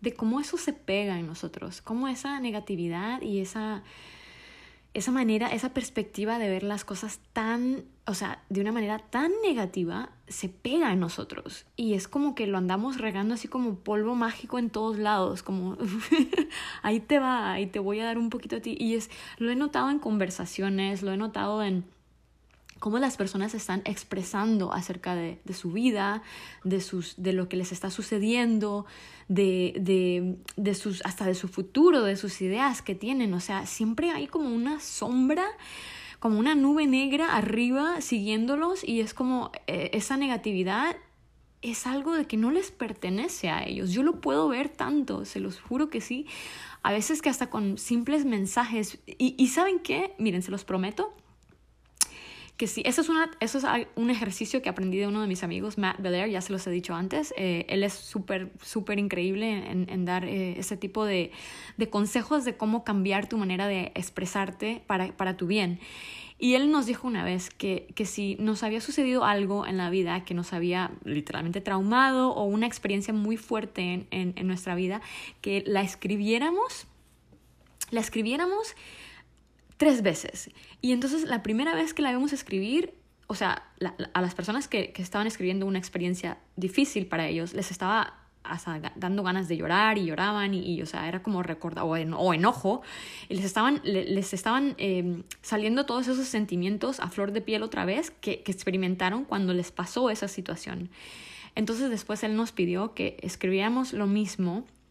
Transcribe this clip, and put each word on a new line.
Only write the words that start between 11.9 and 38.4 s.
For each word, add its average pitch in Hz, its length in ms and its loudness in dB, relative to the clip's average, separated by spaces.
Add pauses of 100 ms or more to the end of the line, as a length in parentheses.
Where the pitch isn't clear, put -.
es 190 140 0
como 285 260 2
que 220 140 -2
lo 196 100 0
andamos 196 400 0
regando 214 380 0
así 233 120 -6
como 240 280 0
polvo 214 400 0
mágico 233 420 -2
en 240 140 0
todos 214 260 0
lados, 196 460 2
como 185 340 -2 (520)
<laughs> - 520 -2
ahí 214 200 2
te 285 180 4
va, 247 340 2
ahí 190 140 -2
te 185 120 -4
voy 202 200 0
a 226 60 -2
dar 233 120 0
un 233 140 0
poquito 233 240 -6
a 226 60 -4
ti. 226 180 -6
Y 226 160 2
es, 220 160 -4 (260)
lo 233 140 0
he 247 40 0
notado 277 360 2
en 294 80 2
conversaciones, 196 1040 0
lo 196 80 0
he 196 60 0
notado 208 440 -2
en 185 240 0 (920)
cómo 214 180 0
las 262 200 0
personas 196 360 -2
están 196 320 -2
expresando 202 880 0
acerca 180 400 -4
de, 170 300 -4
de 190 100 -8
su 180 180 -6
vida, 208 520 0 (400)
de 190 180 2
sus, 180 360 -6
de 185 160 0
lo 180 160 0
que 185 80 -2
les 180 140 -2
está 185 200 -6
sucediendo, 214 920 2 (420)
de, 185 520 4
de, 180 580 2 (180)
de 202 200 2
sus, 190 300 -4
hasta 190 200 -4
de 185 100 4
su 185 120 -6
futuro, 262 560 6
de 196 120 4
sus 196 260 -6
ideas 233 400 2
que 196 140 -4
tienen. 226 380 0
O 175 60 0
sea, 196 260 -4
siempre 226 460 0
hay 294 160 -4
como 285 260 0
una 262 260 0
sombra, 277 640 2 (720)
como 214 200 4
una 294 160 4
nube 294 320 6
negra 277 480 4
arriba 254 640 2
siguiéndolos 254 800 0